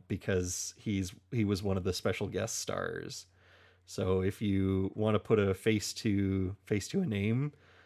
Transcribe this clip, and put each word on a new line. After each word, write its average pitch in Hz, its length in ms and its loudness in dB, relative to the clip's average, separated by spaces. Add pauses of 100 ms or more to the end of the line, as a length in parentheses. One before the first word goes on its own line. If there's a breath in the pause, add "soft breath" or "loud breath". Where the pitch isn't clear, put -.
because 92 680 -2
he's, 98 360 -4 (200)
he 113 120 2
was 98 180 0
one 98 140 0
of 92 60 -2
the 92 120 0
special 101 340 -2
guest 101 320 -4
stars. 87 640 -6 (600 soft breath)
So 95 340 0
if 98 220 0
you 95 520 2
wanna 107 260 2
put 113 180 4
a 98 160 4
face - 400 2
to, 98 640 0 (100)
face 104 220 -2
to 196 120 0
a 180 60 0
name, 113 460 0 (340 soft breath)